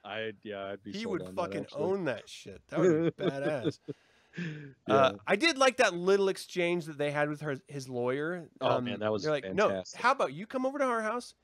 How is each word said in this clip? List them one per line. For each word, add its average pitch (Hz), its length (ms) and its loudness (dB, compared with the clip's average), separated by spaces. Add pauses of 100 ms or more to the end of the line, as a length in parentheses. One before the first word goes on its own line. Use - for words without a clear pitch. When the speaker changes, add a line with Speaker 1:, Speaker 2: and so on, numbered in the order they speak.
Speaker 1:
I, 110 280 -6 (100)
yeah, 101 240 -8
I'd 98 160 -8
be 104 100 -12
Speaker 2:
He 202 100 -8
Speaker 1:
sold 226 100 -4
Speaker 2:
would 165 100 -4
Speaker 1:
on - 120 -10
that, - 60 -4
Speaker 2:
fucking 165 220 -4
Speaker 1:
actually. - 200 -8
Speaker 2:
own 190 220 -2
that 120 240 -4
shit. - 400 -16
That 156 120 -2
would 165 360 4
be - 80 -6
Speaker 1:
<laughs> - 0 -
Speaker 2:
badass. 143 540 -2 (600)
Speaker 1:
Yeah. 151 560 -4
Speaker 2:
Uh, 135 180 6 (140)
I 185 100 4
did 294 220 2
like 262 200 4
that 214 160 6
little 196 340 4
exchange 175 580 -2
that 156 120 -12
they 147 120 0
had 147 180 2
with 147 140 -6
her, 147 140 -2 (100)
his 139 220 -10
lawyer. 139 600 -2 (120)
Speaker 1:
Oh, 127 160 2
Speaker 2:
Um, 123 80 -2
Speaker 1:
man, 117 160 -4
that 107 120 2
was 107 120 0
Speaker 2:
they're 151 80 2
like, 95 220 -2
"No, 196 140 6
Speaker 1:
fantastic. 95 320 -4
Speaker 2:
how 254 120 6
about 196 200 0
you 180 140 -10
come 254 180 -4
over 269 140 -2
to 277 60 2
our 233 180 0
house? 233 420 -6